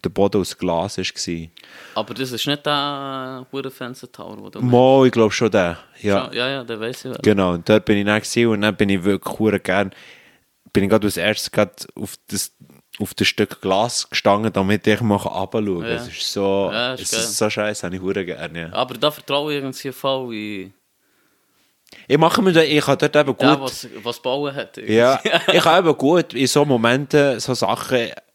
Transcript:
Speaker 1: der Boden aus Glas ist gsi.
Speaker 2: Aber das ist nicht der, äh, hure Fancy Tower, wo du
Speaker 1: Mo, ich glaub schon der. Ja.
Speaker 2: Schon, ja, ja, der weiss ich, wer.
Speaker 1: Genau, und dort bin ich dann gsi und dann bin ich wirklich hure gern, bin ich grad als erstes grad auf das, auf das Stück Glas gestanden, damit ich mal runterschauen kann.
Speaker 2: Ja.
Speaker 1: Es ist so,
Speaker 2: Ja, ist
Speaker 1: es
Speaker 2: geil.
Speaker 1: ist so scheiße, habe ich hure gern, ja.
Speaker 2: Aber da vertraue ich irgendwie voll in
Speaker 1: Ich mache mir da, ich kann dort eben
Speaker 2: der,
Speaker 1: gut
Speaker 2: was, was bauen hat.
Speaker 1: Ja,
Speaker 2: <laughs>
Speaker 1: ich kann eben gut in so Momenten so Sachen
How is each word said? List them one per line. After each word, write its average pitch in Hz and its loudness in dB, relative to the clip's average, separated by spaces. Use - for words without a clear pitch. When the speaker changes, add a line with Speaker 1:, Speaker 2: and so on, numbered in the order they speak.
Speaker 1:
der 90 -2
Boden 98 0
aus - -6
Glas 87 -2
ist 92 -6
gsi. 82 -8
Speaker 2:
Aber 110 -6
das 127 -8
ist 117 -6
nicht 143 -4
der, 139 -6
äh, - -20
hure 135 -8
Fancy 127 -14
Tower, 101 -16
wo 101 -18
du 110 -10
Speaker 1:
Mo, 127 8
ich 123 6
glaub 110 4
schon 110 0
der. 87 2
Ja. 98 0
Speaker 2:
Schon, - -14
ja, 127 -2
ja, 135 -8
der 117 -10
weiss 117 -8
ich, 131 -10
wer. - -10
Speaker 1:
Genau, 98 4
und 87 -6
dort 107 6
bin 104 2
ich 101 0
dann 104 2
gsi 117 0
und 107 0
dann 107 0
bin 101 0
ich 95 0
wirklich 98 -2
hure 104 2
gern, 95 -2
bin 98 2
ich 95 -2
grad 101 4
als 101 -2
erstes 104 -4
grad - -2
auf - -12
das, - -6
auf 104 -6
das - 0
Stück - -2
Glas 101 0
gestanden, 104 2
damit 98 0
ich 107 4
mal 107 4
runterschauen 95 -4
kann. 117 -8
Speaker 2:
Ja. 117 -2
Speaker 1:
Es 120 -10
ist - -8
so, 98 0
Speaker 2:
Ja, 120 -4
ist 120 -12
Speaker 1:
es 98 -6
Speaker 2:
geil. 113 -2
Speaker 1:
ist 113 -4
so 107 0
scheiße, 107 -4
habe 90 -6
ich 92 -8
hure 95 -4
gern, 82 -10
ja. 82 -10
Speaker 2:
Aber 123 -4
da 143 0
vertraue 143 -6
ich 143 -4
irgendwie 135 -10
voll 131 -6
in 104 -10
Speaker 1:
Ich 135 2
mache 160 4
mir 190 4
da, 160 6
ich 147 2
kann 139 2
dort 147 0
eben 143 2
Speaker 2:
der, 131 4
Speaker 1:
gut 139 -8
Speaker 2:
was, 120 -8
was 120 -8
bauen 139 -4
hat. 120 -12
Speaker 1:
Ja, 117 4
Speaker 2:
<laughs> - 2
Speaker 1:
ich 170 6
kann 175 4
eben 156 2
gut 160 2
in 131 0
so 147 4
Momenten 135 2
so 127 -4
Sachen 117 -2